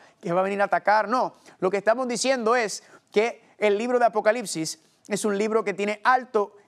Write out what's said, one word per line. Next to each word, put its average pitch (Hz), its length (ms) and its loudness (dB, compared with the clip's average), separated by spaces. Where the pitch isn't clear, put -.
¿Que 175 140 -4
va 180 60 2
a 190 40 0
venir 196 160 -2
a 202 40 2
atacar?". 196 440 2
No, 220 240 0
lo 185 100 0
que 196 80 -2
estamos 233 280 0
diciendo 240 480 0
es 220 280 -2
que 226 320 0
el 202 220 2
libro 247 200 0
de 240 60 4
Apocalipsis 214 760 -2
es 196 160 -2
un 202 140 0
libro 214 260 0
que 202 80 -4
tiene 202 320 -6
alto 240 520 0